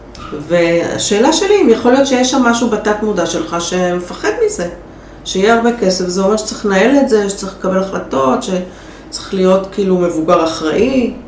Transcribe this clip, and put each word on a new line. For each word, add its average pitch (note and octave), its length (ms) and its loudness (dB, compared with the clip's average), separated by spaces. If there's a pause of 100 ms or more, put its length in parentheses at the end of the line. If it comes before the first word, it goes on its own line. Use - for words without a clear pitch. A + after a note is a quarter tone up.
(480)
והשאלה F3 840 2
שלי, G4 300 2
אם C4 80 4
יכול A#3+ 220 4
להיות C4+ 140 4
שיש B3+ 240 2
שם C4 120 2
משהו A#3 280 2
בתת G#3 320 -2
מודע F3+ 240 0
שלך E3 340 -4
שמפחד F3+ 680 -2 (160)
מזה, F3 220 -4 (560)
שיהיה G3+ 300 2
הרבה A#3 220 2
כסף, F#3+ 280 0
זה F3+ 180 -2
אומר G#3 140 2
שצריך - 300 -6
לנהל G#3 300 4
את C4 120 4
זה, G#3 220 2
שצריך F#3+ 280 -8
לקבל F#3 200 -2
החלטות, A#3+ 640 -2
שצריך - 920 -8
להיות F#3+ 380 2
כאילו F#3 260 0
מבוגר E3+ 460 2
אחראי. G#3+ 720 0 (140)